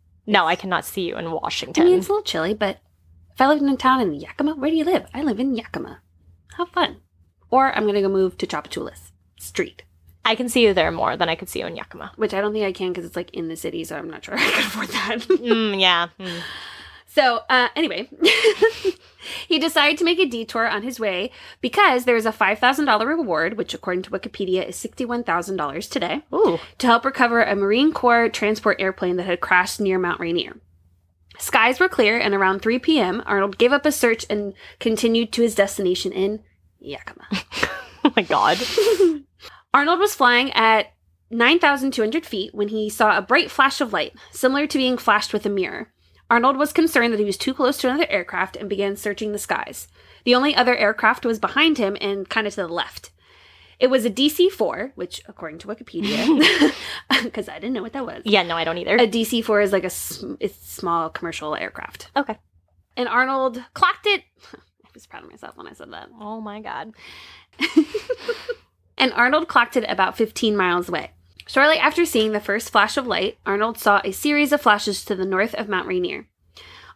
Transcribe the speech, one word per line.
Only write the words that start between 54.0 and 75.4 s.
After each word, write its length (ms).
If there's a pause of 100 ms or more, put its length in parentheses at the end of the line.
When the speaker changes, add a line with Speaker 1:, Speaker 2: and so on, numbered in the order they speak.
Speaker 2:
a 40
D 200
C 200
four, 460
which, 320
according 320
to 80
Wikipedia, 1080 (380)
<laughs> 220
'cause 160
I 100
didn't 140
know 100
what 100
that 120
was. 180
Speaker 1:
Yeah, 200
no, 120
I 80
don't 140
either. 180
Speaker 2:
A 120
D 180
C 160
four 180
is, 140
like, 100
a 60
sm-, 500
it's 160
small 540
commercial 460
aircraft. 600
Speaker 1:
Okay. 220 (580)
Speaker 2:
And 140
Arnold 520 (120)
clocked 340
it. 160 (180)
<laughs> 120
I 400
was 120
proud 180
of 60
myself 280
when 100
I 60
said 180
that. 180 (100)
Speaker 1:
Oh 220
my 200
God. 320 (640)
Speaker 2:
<laughs> 80 (1300)
And 140
Arnold 340
clocked 300
it 100
about 300
fifteen 400
miles 320
away. 220 (360)
Shortly 300
after 280
seeing 260
the 80
first 320
flash 260
of 100
light, 380
Arnold 320
saw 260
a 80
series 400
of 100
flashes 440
to 100
the 100
north 300